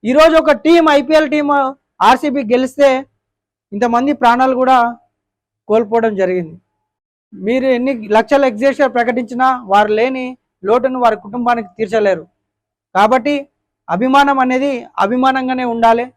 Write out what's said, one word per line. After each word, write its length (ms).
ఈరోజు 320
ఒక 100
టీం, 180
ఐపీఎల్ 360
టీం 140
ఆర్సీబీ 340
గెలిస్తే 360
ఇంతమంది 460
ప్రాణాలు 400
కూడా 160
కోల్పోవడం 520
జరిగింది. 340
మీరు 200
ఎన్ని 160
లక్షల 340
ఎక్స్‌గ్రేషియా 460
ప్రకటించినా 520
వారు 260
లేని 260
లోటును 360
వారి 200
కుటుంబానికి 440
తీర్చలేరు. 460
కాబట్టి 380
అభిమానం 480
అనేది 280
అభిమానంగానే 680
ఉండాలి. 320